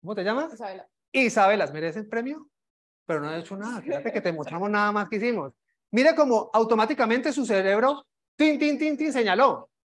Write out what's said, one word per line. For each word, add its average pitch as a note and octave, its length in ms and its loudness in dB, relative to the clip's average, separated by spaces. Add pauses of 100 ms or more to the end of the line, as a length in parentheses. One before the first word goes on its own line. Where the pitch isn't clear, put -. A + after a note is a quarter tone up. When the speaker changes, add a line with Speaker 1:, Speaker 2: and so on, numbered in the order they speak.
Speaker 1:
¿Cómo G3 140 -10
te F#3 80 -6
llamas? C#4 300 -4
Speaker 2:
Isabela. G3 340 -14 (240)
Speaker 1:
Isabela, G#3+ 560 2
¿mereces E3 400 -8
premio? C4 420 -8 (560)
Pero D#3 160 -4
no D3 80 -8
ha D#3+ 80 -8
hecho E3+ 200 -12
nada. G#3+ 240 -10
Fíjate B3+ 300 -6
que A3+ 100 -4
te F3 100 -2
mostramos E3 380 -6
nada G#3 220 0
más G#3 180 -2
que G#3+ 80 -6
hicimos. A3+ 360 -4 (380)
Mira C#4+ 240 4
cómo C4 380 2
automáticamente A3+ 800 2
su C4+ 120 -2
cerebro, G#3+ 600 2 (300)
tin, D4+ 220 4
tin, D4 200 0
tin, D4+ 200 0
tin, D4+ 140 -2
señaló. A3+ 580 2 (200)